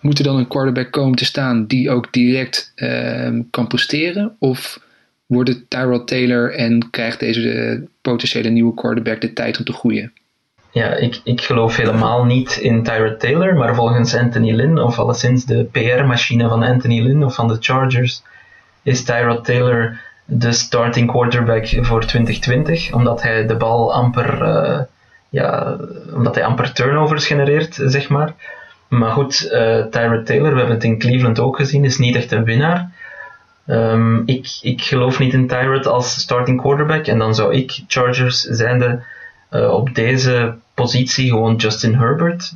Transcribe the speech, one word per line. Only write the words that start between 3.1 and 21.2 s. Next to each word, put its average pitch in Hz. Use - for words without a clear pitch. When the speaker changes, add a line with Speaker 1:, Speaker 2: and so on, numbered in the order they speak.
Speaker 1:
kan 120
presteren? 175
Of -
wordt 123
het 123
Tyrod 127
Taylor 123
en 117
krijgt 117
deze, 113
eh, 117
potentiële 120
nieuwe 117
quarterback 113
de 113
tijd 117
om 113
te 123
groeien? -
Speaker 2:
Ja, 110
ik, -
ik 131
geloof 113
helemaal 113
niet 127
in 113
Tyrod 110
Taylor, 185
maar 123
volgens 120
Anthony 117
Lynn, 139
of 120
alleszins 120
de 120
P -
R-machine 120
van 113
Anthony 120
Lynn 139
of 131
van 113
de 110
Chargers, 127
is 120
Tyrod 117
Taylor 120
de 117
starting 117
quarterback 117